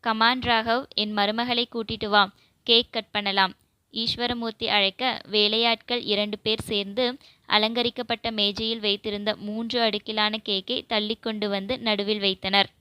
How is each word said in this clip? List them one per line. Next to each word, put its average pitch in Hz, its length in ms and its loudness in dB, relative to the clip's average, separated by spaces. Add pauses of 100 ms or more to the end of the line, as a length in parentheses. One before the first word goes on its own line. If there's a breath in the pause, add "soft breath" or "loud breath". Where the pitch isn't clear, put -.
"கமான் 233 360 2
ராகவ், 233 440 2 (100)
என் 214 220 -2
மருமகளை 240 540 2
கூட்டிட்டு 220 380 -6
வா, 202 220 6 (320 soft breath)
கேக் 233 300 4
கட் 220 180 -8
பண்ணலாம்." 196 440 2 (400)
ஈஸ்வரமூர்த்தி 233 720 -4
அழைக்க, 208 640 0
வேலையாட்கள் 226 760 2
இரண்டு 208 360 -2
பேர் 220 220 -2
சேர்ந்து 214 580 -4 (280 soft breath)
அலங்கரிக்கப்பட்ட 233 840 0
மேஜையில் 214 500 -2
வைத்திருந்த 208 560 -2
மூன்று 226 440 -4
அடுக்கிலான 214 540 0 (100)
கேக்கை 208 440 -4
தள்ளிக்கொண்டு 214 600 -2
வந்து 202 300 -4
நடுவில் 214 400 -2
வைத்தனர். 190 520 0 (100)